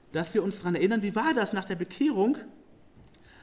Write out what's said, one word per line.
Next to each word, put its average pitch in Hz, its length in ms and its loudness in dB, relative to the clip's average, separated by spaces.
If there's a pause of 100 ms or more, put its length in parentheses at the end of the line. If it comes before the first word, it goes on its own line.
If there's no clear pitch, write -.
(140)
dass 165 200 -4
wir 214 80 4
uns 190 180 -4
daran 175 160 0
erinnern, 196 280 2
wie 202 120 -4
war 294 180 2
das 208 180 0
nach 190 140 -4
der 190 100 -6
Bekehrung, 214 600 2 (1040)